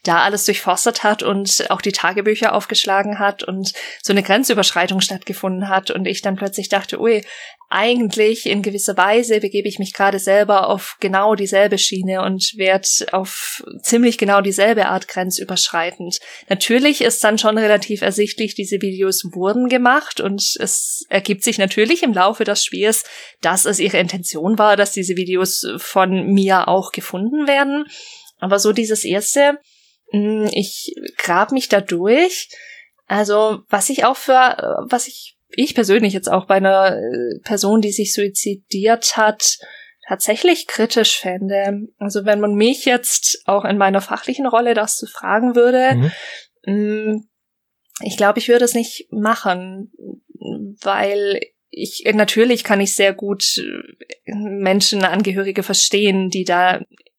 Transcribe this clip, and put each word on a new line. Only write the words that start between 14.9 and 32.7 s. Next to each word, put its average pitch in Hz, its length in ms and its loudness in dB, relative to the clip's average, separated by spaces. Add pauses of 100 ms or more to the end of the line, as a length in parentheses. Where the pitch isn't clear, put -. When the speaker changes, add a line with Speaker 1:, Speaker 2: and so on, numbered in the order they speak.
Speaker 1:
grenzüberschreitend.“ 180 1120 -4 (300)
Natürlich 254 520 2
ist - 220 0
dann 220 140 4
schon 214 200 2
relativ 208 440 2
ersichtlich, 202 540 -2
diese 196 260 -4
Videos 190 420 -2 (100)
wurden 220 360 0
gemacht 254 500 0
und 196 400 -4
es - 500 -4
ergibt 196 340 -2
sich 233 140 -2
natürlich 214 460 2
im 262 100 2
Laufe 196 300 2
des 202 220 0
Spiels, 208 400 -2 (360)
dass 180 240 0
es 190 140 0
ihre 190 200 2
Intention 180 580 -2
war, 208 180 6
dass 202 160 2
diese 185 240 -4
Videos 185 520 -2 (100)
von 185 560 0
Mia 190 340 4
auch 190 240 0
gefunden 226 560 -4
werden. 277 380 0 (540)
Aber 190 180 0
so 208 160 2
dieses 214 320 -2
erste, 285 540 2 (520)
mm, 208 400 0
ich - 440 -6 (220)
grab 180 340 0
mich 262 180 -2
da 202 120 4
durch. 220 680 0 (560)